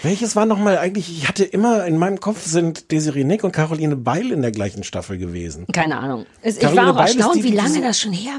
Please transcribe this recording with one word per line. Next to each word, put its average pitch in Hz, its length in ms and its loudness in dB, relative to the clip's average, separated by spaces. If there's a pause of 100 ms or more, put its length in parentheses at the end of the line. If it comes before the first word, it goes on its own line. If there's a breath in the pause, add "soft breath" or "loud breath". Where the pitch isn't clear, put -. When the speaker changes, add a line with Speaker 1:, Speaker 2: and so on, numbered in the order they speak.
Speaker 1:
Welches 220 320 0
war 208 100 4
noch 214 140 2
mal 202 180 4
eigentlich, 180 320 -2
ich 165 200 -4
hatte 196 160 0
immer, 208 400 2
in 165 120 0
meinem 185 220 0
Kopf 208 260 -4
sind 165 460 -2
Desiree 151 320 0
Nick 175 220 0
und 180 80 -2
Caroline 156 420 0
Beil 139 360 -2
in 170 100 0
der 120 100 0
gleichen 101 320 -6
Staffel 92 340 -8
gewesen. 87 540 -8
Speaker 2:
Keine 156 260 -2
Ahnung. 123 280 -6 (160)
Es, 220 140 -4
ich - 60 -8
Speaker 1:
Caroline 170 260 4
Speaker 2:
war 359 40 6
auch 254 60 0
Speaker 1:
Beil 160 140 4
ist 247 40 0
Speaker 2:
erstaunt, 247 220 4
Speaker 1:
die, - 60 0
Speaker 2:
wie 247 80 2
Speaker 1:
die 202 40 4
Speaker 2:
lange 208 200 2
Speaker 1:
so 285 60 2
Speaker 2:
das 247 200 0
schon 214 100 -4
her 214 280 -6